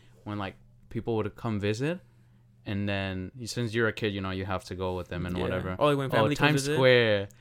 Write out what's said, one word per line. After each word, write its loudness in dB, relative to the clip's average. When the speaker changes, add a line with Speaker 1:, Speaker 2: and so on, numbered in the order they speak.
Speaker 1:
when, -6
like, -6
people -4
would -2
come -4
visit, -2
and -2
then, -4
since -4
you're 2
a 0
kid, -2
you -4
know, -4
you -4
have -4
to -10
go -2
with -8
them -6
and -4
Speaker 2:
Yeah. -2
Speaker 1:
whatever. -2
Speaker 2:
Oh, 4
like, 4
when -2
Speaker 1:
"Oh, -4
Speaker 2:
family 2
comes 4
Speaker 1:
Times 2
Speaker 2:
visit? -2
Speaker 1:
Square, 6